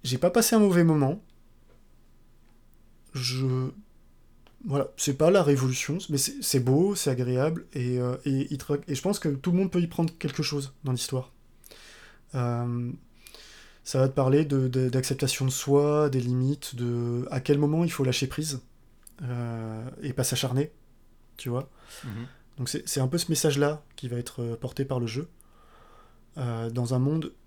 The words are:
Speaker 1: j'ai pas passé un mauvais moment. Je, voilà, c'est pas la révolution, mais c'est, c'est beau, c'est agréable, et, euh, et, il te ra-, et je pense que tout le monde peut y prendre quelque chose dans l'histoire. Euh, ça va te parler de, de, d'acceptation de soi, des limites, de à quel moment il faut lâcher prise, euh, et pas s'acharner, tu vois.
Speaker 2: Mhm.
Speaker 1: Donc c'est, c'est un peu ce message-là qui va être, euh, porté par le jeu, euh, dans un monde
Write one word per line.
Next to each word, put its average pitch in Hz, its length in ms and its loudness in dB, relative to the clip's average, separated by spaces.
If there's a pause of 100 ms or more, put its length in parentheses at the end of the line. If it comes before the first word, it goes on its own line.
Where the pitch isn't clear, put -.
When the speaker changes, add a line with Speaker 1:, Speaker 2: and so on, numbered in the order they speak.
Speaker 1:
j'ai 127 140 -2
pas 175 120 4
passé 226 260 4
un 220 40 6
mauvais 185 240 6
moment. 156 380 4 (1900)
Je, 127 560 -2 (960)
voilà, 139 220 0 (100)
c'est 139 200 -2
pas 156 120 6
la 190 140 6
révolution, 139 540 2 (120)
mais 143 80 0
c'est, 269 240 -2
c'est - 180 0
beau, 147 360 4
c'est - 140 -2
agréable, 127 640 0
et, 123 260 -2
euh, 123 260 -2
et, 139 240 0
il 147 80 -4
te - 140 -10
ra-, 143 160 0
et 143 80 -4
je 127 60 -6
pense 196 180 -2
que 165 100 -2
tout 139 220 -2
le 175 60 4
monde 190 140 2
peut 175 100 2
y 165 60 0
prendre 165 300 -2
quelque 156 240 -4
chose 139 320 -4 (100)
dans 135 80 -2
l'histoire. 127 400 -4 (1000)
Euh, 120 580 -2 (920)
ça - 160 -2
va 135 80 6
te 131 60 -2
parler 143 320 4
de, 135 220 2
de, 127 220 0
d'acceptation 131 560 0
de 131 60 2
soi, 147 580 4
des 131 120 0
limites, 127 540 -2
de 120 540 -2
à 131 100 -2
quel 143 200 4
moment 151 240 2
il 170 80 0
faut 139 120 -2
lâcher 127 240 0
prise, 151 340 -6 (600)
euh, 117 680 -6 (140)
et 135 120 -8
pas 135 100 -2
s'acharner, 131 480 0 (680)
tu - 120 -8
vois. 123 200 -4 (340)
Speaker 2:
Mhm. 117 240 -10 (300)
Speaker 1:
Donc 127 120 -4
c'est, - 180 -6
c'est - 120 -2
un 131 80 2
peu 160 100 0
ce 170 120 -2
message-là 147 540 2 (120)
qui 131 120 -10
va 120 100 -4
être, 120 240 -8
euh, 117 140 -4
porté 135 300 -6
par 131 140 -2
le 120 80 0
jeu, 131 200 -6 (1120)
euh, 117 340 -4
dans 123 240 0
un 127 40 4
monde 151 340 0 (140)